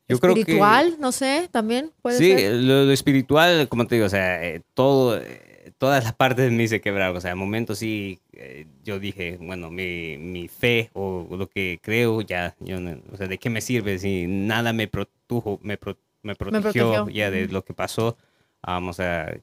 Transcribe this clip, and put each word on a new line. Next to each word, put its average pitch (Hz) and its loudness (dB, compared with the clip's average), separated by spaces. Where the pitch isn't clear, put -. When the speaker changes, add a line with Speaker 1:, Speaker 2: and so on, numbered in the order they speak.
Speaker 1:
Yo 127 2
creo 180 6
que 226 2
Speaker 2:
¿Espiritual? 220 4
No 262 -2
sé, 277 -2
también 240 -2
puede 240 0
Speaker 1:
Sí, 190 6
Speaker 2:
ser. 101 2
Speaker 1:
lo, 135 6
lo 139 6
espiritual, 143 4
como 117 0
te 120 2
digo, 110 4
o - 2
sea, 90 0
eh, 82 -6
todo, 127 4
eh, 55 -12
todas 135 2
las 113 -4
partes 131 2
de 120 4
mí 113 2
se 107 0
quebraron. 95 0
O 87 -10
sea, 90 -4
en 92 -4
momentos 104 -4
sí, 104 -6
eh, 67 -18
yo 101 -8
dije, 90 -8
"Bueno, 87 -12
mi, 87 -8
mi 87 -10
fe 117 0
o 92 -6
lo 92 -6
que 92 -4
creo, 113 0
ya, 90 -6
yo 92 -8
no, 87 -8
o 95 -18
sea, 95 -8
¿de 95 -8
qué - -6
me 110 -4
sirve 101 -2
si 95 -2
nada 110 -2
me 107 -2
protujo, 104 -6
me 101 -8
pro-, 98 -12
me 104 -10
Speaker 2:
Me 98 -8
Speaker 1:
protegió 196 0
Speaker 2:
protegió. 104 0
Speaker 1:
ya 104 -2
de 92 -2
Speaker 2:
Ujú. 92 -8
Speaker 1:
lo 95 -4
que - -14
pasó?". 113 -4
Am, 90 -4
o 87 -8
sea, 85 -4